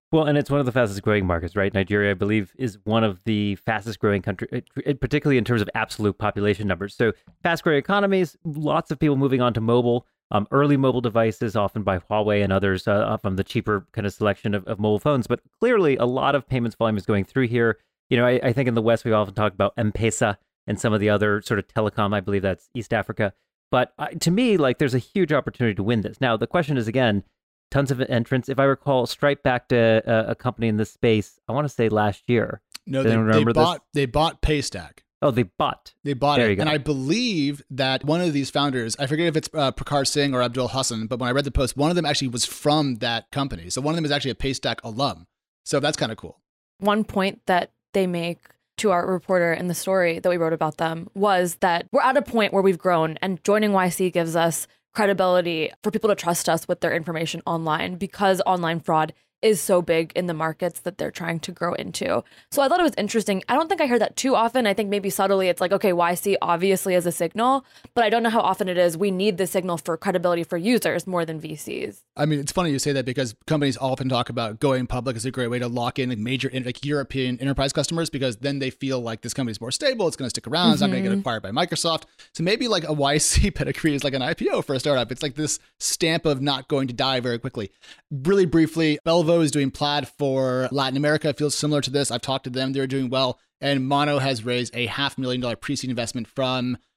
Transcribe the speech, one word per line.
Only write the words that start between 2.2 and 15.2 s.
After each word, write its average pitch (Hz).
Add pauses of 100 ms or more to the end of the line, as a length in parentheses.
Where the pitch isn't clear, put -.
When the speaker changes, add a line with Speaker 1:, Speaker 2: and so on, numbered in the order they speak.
Speaker 1:
is 104
one 110
of 98
the 104
fastest 110
growing 101
country, - (220)
uh, 147
particularly 143
in 107
terms 117
of -
absolute 107
population 104
numbers. 95
So 113 (300)
fast 170
growing 156
economies, 196
lots 151
of 151
people 147
moving 135
on 123
to 117
mobile, 120 (240)
um, 104
early 143
mobile 131
devices, 113
often 104
by 95
Huawei 104
and 95
others, 95
uh, 107
from 95
the 95
cheaper 104
kind 104
of 98
selection 104
of, 95
of 104
mobile 107
phones. 135